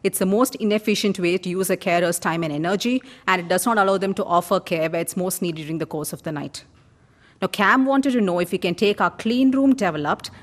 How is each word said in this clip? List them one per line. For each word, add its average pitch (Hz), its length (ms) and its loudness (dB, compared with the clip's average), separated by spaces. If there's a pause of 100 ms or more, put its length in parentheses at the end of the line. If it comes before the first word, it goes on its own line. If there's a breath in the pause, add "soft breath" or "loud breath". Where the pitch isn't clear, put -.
It's - 160 -2
the 190 80 0
most 220 300 2
inefficient 208 640 0
way 175 180 0
to 180 100 -6
use 185 220 -2
a 185 60 0
carer's 175 420 0
time 165 240 -2
and 151 100 -2
energy, 196 520 -2 (240 loud breath)
and 185 120 2
it 175 60 -8
does 185 200 0
not 226 120 2
allow 196 200 4
them 196 160 -2
to 202 100 -4
offer 175 340 2
care 160 320 -2
where 165 100 -2
it's - 160 -8
most 180 260 -4
needed 160 200 -4
during 156 160 -6
the 151 80 -4
course 147 260 -8
of 156 120 -12
the 160 80 -6
night. 143 320 -10 (800 soft breath)
Now, - 40 -2
Cam 226 360 4
wanted 269 300 2
to 226 80 2
know 175 160 2
if 175 140 -2
we 196 40 0
can 175 180 -2
take 208 280 2
our 175 80 2
clean 254 400 2
room 269 240 4
developed 165 560 -2 (120)